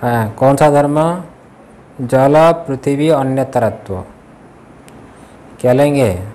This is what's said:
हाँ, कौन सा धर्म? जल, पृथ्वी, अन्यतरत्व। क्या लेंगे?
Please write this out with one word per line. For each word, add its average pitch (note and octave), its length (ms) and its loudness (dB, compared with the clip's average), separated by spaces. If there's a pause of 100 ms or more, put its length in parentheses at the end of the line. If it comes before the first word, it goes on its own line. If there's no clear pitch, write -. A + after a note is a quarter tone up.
हाँ, A#2 280 -2
कौन C3+ 260 0
सा D3+ 140 4
धर्म? D#3 540 0 (760)
जल, C3 360 2
पृथ्वी, D3+ 720 0
अन्यतरत्व। B2+ 960 -2 (1600)
क्या B2 120 2
लेंगे? C3 500 0 (120)